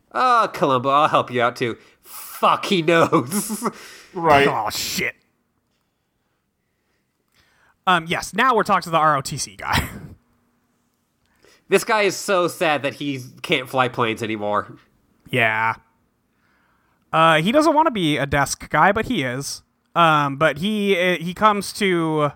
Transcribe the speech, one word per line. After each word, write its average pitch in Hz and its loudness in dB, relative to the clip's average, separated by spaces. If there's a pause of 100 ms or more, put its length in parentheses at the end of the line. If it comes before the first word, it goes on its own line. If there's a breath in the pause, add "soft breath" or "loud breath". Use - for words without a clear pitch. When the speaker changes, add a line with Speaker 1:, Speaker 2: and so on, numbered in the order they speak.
(140)
Speaker 1:
"Ah, 240 2
Columbo, 135 0
I'll 147 4
help - 0
you 120 -2
out 123 0
too." 113 -4 (240 soft breath)
Fuck, - -2
he 185 0
knows. 165 0 (100)
<laughs> - -20 (340 loud breath)
Speaker 2:
Right. 156 4
Speaker 3:
Oh, 117 -2
shit. - -6 (2750)
Um, 170 2
yes, 170 -6
now 240 2
we're 202 2
talking 185 0
to 175 -12
the 165 -2
R 151 2
O 131 -2
T 143 -10
C 98 -10
guy. - -4
<laughs> - -16 (1700 soft breath)
Speaker 1:
This 190 2
guy 220 0
is 190 -2
so 180 0
sad 151 -2
that 139 -4
he 139 -6 (220)
can't 135 -2
fly 127 0
planes 117 -2
anymore. 104 -4 (540)
Speaker 3:
Yeah. 113 0 (1400)
Uh, 160 4
he 208 0
doesn't 311 4
wanna 311 4
be 160 -2
a 135 -2
desk 143 -4
guy, 165 4
but 220 -2
he 135 -4
is. 127 -8 (320)
Um, 151 2
but 147 0
he, 202 -2
uh, 180 0
he 170 -8
comes 202 0
to, 160 0